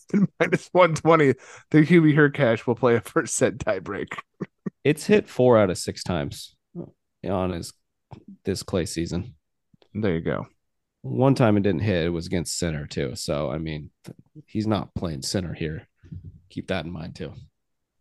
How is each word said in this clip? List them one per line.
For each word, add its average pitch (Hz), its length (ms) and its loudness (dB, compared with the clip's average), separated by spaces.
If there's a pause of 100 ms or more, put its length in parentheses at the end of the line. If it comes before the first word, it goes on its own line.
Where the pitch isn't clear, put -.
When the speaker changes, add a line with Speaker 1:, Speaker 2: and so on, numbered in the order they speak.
Speaker 1:
<laughs> - 80 -20
than 202 180 2 (100)
minus 175 320 -2
one 175 240 4
twenty 156 380 4 (380)
that 151 160 6
Hubie 160 280 6
Hurkacz 139 500 2
will 120 100 0
play 117 200 2
a 113 60 0
first - 340 -4
set 107 220 0
tiebreak. 95 560 -6 (260)
<laughs> - 80 -10 (380)
Speaker 2:
It's 151 200 0
hit 208 220 2
four 123 300 6
out 104 120 4
of 85 80 -4
six - 260 -8
times - 520 -6 (720)
on 92 240 -2
his, 87 220 -10 (720)
this - 180 -4
clay 85 220 -2
season. 82 500 -6 (580)
Speaker 1:
There 104 200 -2
you 82 80 -2
go. 69 260 -4 (540)
Speaker 2:
One 127 340 2
time 107 220 4
it 101 60 2
didn't 95 180 0
hit, 92 240 0
it 85 40 0
was 85 180 -6
against 87 300 -4
Sinner 76 300 -4
too. 69 280 -6
So, 73 360 -4
I 71 60 -6
mean, 80 320 -8 (160)
th-, - 100 -20 (300)
he's 107 220 -6
not 104 260 -2
playing 78 280 -6
Sinner 85 320 -6
here. 78 320 -8 (640)
Keep - 180 -12
that 92 180 -4
in 82 60 -10
mind 85 240 -12
too. 73 180 -12 (680)